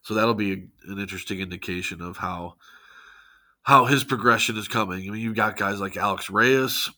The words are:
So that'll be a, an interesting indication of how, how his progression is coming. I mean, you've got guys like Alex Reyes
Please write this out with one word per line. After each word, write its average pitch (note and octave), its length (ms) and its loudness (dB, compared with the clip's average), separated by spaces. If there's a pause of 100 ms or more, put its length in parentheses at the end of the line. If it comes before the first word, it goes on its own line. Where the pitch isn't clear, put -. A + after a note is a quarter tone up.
So - 100 -6
that'll A2 200 4
be G#2 200 0
a, - 380 -12
an G2 80 -8
interesting F#2+ 420 -8
indication F2+ 600 -8
of F2 160 -10
how, F2 380 -8 (1080)
how C3+ 220 8
his C3+ 200 2
progression A2+ 500 2
is G#2+ 140 -8
coming. F#2+ 380 -2
I G2+ 40 -8
mean, G#2+ 100 -8
you've A2+ 140 -4
got G#2+ 220 0
guys G2+ 240 -2
like G2 160 -6
Alex G2 320 -2
Reyes C3 680 4